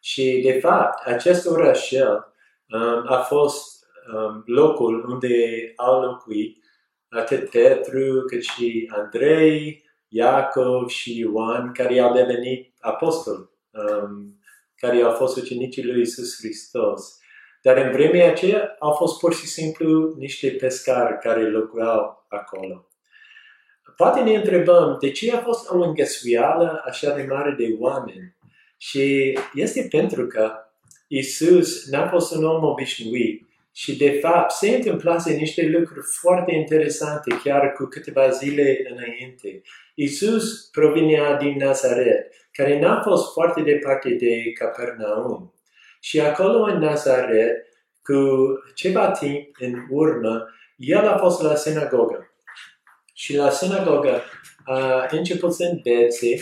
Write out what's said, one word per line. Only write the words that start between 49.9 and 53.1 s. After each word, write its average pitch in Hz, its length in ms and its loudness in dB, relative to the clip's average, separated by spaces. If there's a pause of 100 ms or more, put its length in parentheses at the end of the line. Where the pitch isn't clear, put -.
urmă, 117 560 0 (300)
el 175 300 2
a 190 120 2
fost 175 240 2
la 151 120 2
sinagogă. 147 800 -2 (800)